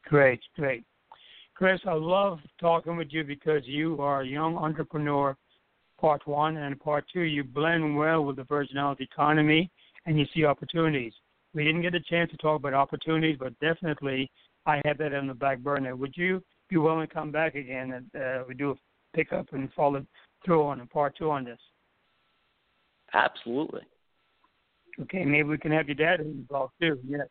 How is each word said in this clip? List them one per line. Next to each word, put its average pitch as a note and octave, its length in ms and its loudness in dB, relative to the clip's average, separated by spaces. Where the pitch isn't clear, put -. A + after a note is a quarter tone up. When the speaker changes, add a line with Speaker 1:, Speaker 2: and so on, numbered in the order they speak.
Speaker 1:
Great, C3+ 360 6
great. C3 280 -4
Chris, F#3 320 2
I F#3 60 -2
love F3 480 0
talking E3+ 380 2
with D#3+ 140 -6
you D#3+ 120 -2
because C#3+ 440 -2
you D3 340 -2
are C#3 220 0
a C3 40 -4
young D#3+ 300 -2
entrepreneur, D3 800 -2
part D3+ 260 2
one, D3+ 320 0
and C#3 200 -6
part D3 340 -2
two, F3+ 100 -2
you D3 220 0
blend D3+ 520 0
well D#3 280 2
with C#3 120 -2
the C3 80 -10
Virgin C#3+ 320 -2
Islands C#3 240 -2
economy D3+ 720 4
and D#3 120 2
you C#3+ 160 4
see D#3 100 4
opportunities. D3 680 0
We D3+ 100 -2
didn't D#3+ 180 2
get F3 120 0
a F3 60 0
chance E3+ 320 0
to D3 40 -16
talk D#3 220 0
about C3+ 160 -2
opportunities, D#3 640 2
but C3 220 -10
definitely C#3+ 720 -2
I D3 180 2
have D3 140 2
that D3 160 -2
on C#3 120 -2
the C3 80 -6
back C3+ 260 0
burner. C3+ 360 -2
Would C3+ 200 -6
you F3+ 260 -2
be F#3 80 -2
willing D#3+ 300 2
to - 60 -16
come D#3 200 -6
back D#3 220 0
again C3 380 -8
and, B2+ 300 -10
uh, C3 240 -4
we B2+ 80 -12
do C#3 180 -4
a B2+ 40 -6
pick D#3+ 160 -2
up - 200 -6
and C3+ 200 -6
follow C#3 320 0
through E3 180 4
on C#3 180 -2
a B2 60 -16
part - 300 -2
two D#3+ 140 -2
on C#3+ 140 -2
this? A#2+ 140 -12
Speaker 2:
Absolutely. - 720 -2
Speaker 1:
Okay, F3+ 240 -6
maybe D3 240 2
we D3+ 100 -2
can D3+ 140 -2
have D#3 160 0
your D3 80 -4
dad D#3+ 240 2
involved C#3 600 -6
too. D#3 280 0
Yeah. C#3+ 220 -4